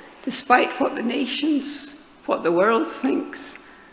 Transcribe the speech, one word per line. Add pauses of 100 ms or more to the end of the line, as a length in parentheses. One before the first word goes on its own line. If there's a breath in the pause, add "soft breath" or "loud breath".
(240 loud breath)
despite
what
the
nations, (300)
what
the
world
thinks, (360 loud breath)